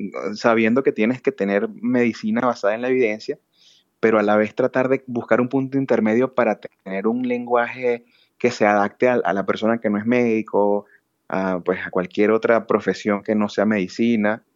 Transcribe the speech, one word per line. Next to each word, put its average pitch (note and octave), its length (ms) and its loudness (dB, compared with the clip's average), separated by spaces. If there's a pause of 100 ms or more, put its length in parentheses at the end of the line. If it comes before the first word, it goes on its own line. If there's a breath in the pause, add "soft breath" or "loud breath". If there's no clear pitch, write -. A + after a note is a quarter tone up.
(340)
sabiendo A2+ 480 2
que - 100 0
tienes A#2 300 -2
que C3 100 0
tener G2+ 360 0
medicina A2+ 760 -2
basada A#2 320 0
en A#2 80 -6
la B2+ 80 -2
evidencia, B2+ 480 -2 (600 soft breath)
pero A2 180 4
a G#2+ 40 4
la G#2 140 2
vez G#2+ 180 0
tratar B2+ 340 0
de C3 180 0
buscar A#2+ 340 0
un B2 80 0
punto C3+ 280 -2
intermedio B2 580 2
para A2 260 0
tener G2 460 -10
un B2 200 -2
lenguaje A#2+ 800 -2 (340 soft breath)
que A#2+ 120 0
se - 140 -2
adapte G#2 440 2
a, B2 60 2
a F2 180 0
la G2 120 -2
persona G#2+ 340 -2
que A2 120 -2
no G#2 80 0
es G#2 80 -6
médico, A2 800 0 (420 soft breath)
a, F#2 340 -2
pues, F#2 220 -2
a F2+ 60 -10
cualquier G2 400 0
otra A2 360 2
profesión G#2 560 -2
que A2 120 -2
no G#2+ 160 0
sea G#2 160 0
medicina, G#2+ 800 0 (120)